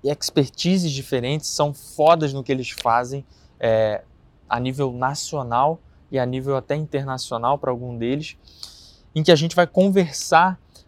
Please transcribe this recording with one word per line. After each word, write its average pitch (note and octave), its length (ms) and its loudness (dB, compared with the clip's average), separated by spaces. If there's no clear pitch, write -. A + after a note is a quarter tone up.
expertises D#3 880 0
diferentes, C3+ 560 -4
são D3 240 -2
fodas D#3 640 2
no C3+ 100 -8
que C#3+ 80 -2
eles C3 160 -4
fazem, B2 560 -2
é, A2 460 0
a A#2+ 140 -2
nível C3 320 -4
nacional C3+ 880 -2
e C3 60 -2
a B2+ 80 0
nível C3 320 -4
até C#3+ 180 -4
internacional C3+ 840 -4
pra C3+ 120 -4
algum B2 260 -6
deles, B2+ 400 -4
em D#3 80 0
que F3 100 6
a - 20 10
gente D#3+ 220 0
vai F3 100 6
conversar F#3 920 2